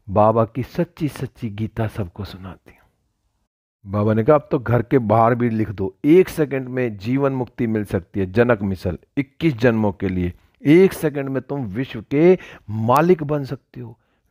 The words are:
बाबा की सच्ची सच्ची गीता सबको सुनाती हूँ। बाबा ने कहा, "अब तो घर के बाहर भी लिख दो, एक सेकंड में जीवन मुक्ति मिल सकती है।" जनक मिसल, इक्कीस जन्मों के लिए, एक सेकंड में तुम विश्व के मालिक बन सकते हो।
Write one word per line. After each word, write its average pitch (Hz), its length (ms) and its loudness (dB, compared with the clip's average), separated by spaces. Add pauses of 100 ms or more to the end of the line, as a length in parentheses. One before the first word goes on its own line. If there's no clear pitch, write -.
बाबा 110 360 4
की 123 180 -10
सच्ची - 440 -6
सच्ची - 420 -8
गीता 107 380 -6
सबको 98 360 -10
सुनाती 92 480 -16
हूँ। - 60 -20 (1080)
बाबा 104 280 -2
ने 110 100 0
कहा, 151 120 6
"अब 143 160 -2
तो 147 80 0
घर 117 220 0
के 135 180 0
बाहर 113 360 4
भी 120 140 0
लिख 107 200 -2
दो, 98 260 -6 (100)
एक 175 240 6
सेकंड 135 400 -4
में 123 280 -4
जीवन 135 340 -2
मुक्ति 123 360 -4
मिल 110 180 0
सकती 95 340 -6
है।" 92 120 -4
जनक 120 300 2
मिसल, 95 360 -4 (200)
इक्कीस 143 360 -2
जन्मों 110 380 0
के 95 180 -6
लिए, 90 240 -4 (320)
एक 180 280 6
सेकंड 139 360 -6
में 131 120 -4
तुम 143 240 -8
विश्व 110 460 -8
के 170 280 4 (300)
मालिक 143 540 2
बन 143 200 -4
सकते 131 380 -14
हो। 113 180 -20 (320)